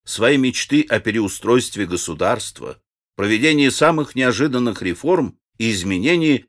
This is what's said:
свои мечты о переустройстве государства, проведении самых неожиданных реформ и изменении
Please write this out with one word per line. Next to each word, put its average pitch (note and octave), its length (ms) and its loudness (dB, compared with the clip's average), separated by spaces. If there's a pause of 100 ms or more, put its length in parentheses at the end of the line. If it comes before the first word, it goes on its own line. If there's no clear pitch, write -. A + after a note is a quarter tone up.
свои B2+ 340 2
мечты C3 440 0
о A2+ 180 0
переустройстве G#2+ 840 0
государства, F2 920 -4 (380)
проведении C3 540 2
самых D#3 460 0
неожиданных B2 680 0
реформ B2 580 -2 (180)
и A2+ 140 -2
изменении A2+ 760 0